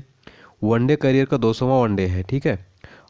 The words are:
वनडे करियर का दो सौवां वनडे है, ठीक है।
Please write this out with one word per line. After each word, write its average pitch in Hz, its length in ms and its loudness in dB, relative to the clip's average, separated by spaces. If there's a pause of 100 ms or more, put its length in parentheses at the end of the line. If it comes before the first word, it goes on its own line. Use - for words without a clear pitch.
(640)
वनडे 117 320 2
करियर 135 300 2
का 135 120 -2
दो 113 160 0
सौवां 127 280 0
वनडे 98 240 0
है, 90 180 -2
ठीक 135 240 -6
है। 104 180 -4 (440)